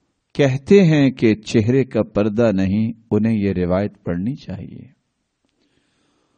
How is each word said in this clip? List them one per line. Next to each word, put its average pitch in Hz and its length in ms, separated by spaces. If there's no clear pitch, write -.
کہتے 143 500
ہیں 147 280
کہ 113 240
چہرے 123 480
کا 117 200
پردہ 110 500
نہیں، 101 400
انہیں 110 260
یہ 101 160
روایت 92 500
پڑھنی 92 320
چاہیے۔ - 560